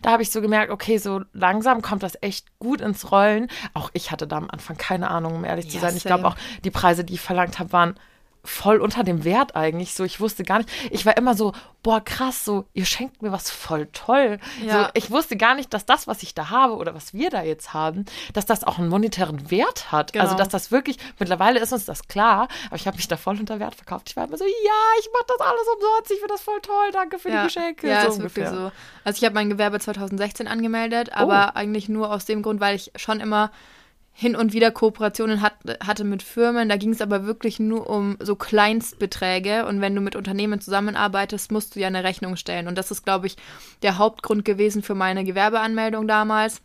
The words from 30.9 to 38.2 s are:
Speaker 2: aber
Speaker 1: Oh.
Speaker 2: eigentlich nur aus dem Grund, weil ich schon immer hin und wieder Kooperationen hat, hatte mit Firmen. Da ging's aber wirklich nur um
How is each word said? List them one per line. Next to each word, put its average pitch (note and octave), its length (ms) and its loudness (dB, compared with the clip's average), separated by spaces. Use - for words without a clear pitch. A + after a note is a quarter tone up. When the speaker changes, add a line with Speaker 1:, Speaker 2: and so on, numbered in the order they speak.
Speaker 2:
aber G3+ 380 4
Speaker 1:
Oh. - 40 -2
Speaker 2:
eigentlich G#3 300 -4
nur G#3+ 240 -2
aus G3+ 140 -4
dem G#3+ 160 -2
Grund, G#3+ 180 0
weil G3+ 160 2
ich - 200 -12
schon A3 240 -4
immer G#3+ 300 0
hin A#3 200 0
und A3+ 160 2
wieder A3+ 180 6
Kooperationen G#3+ 720 0
hat, G#3 120 2
hatte G#3 200 -2
mit G3+ 180 -2
Firmen. A#3 460 2
Da G#3 80 2
ging's A3 260 0
aber G3+ 240 0
wirklich A3+ 320 -4
nur A3 320 -2
um G3+ 300 0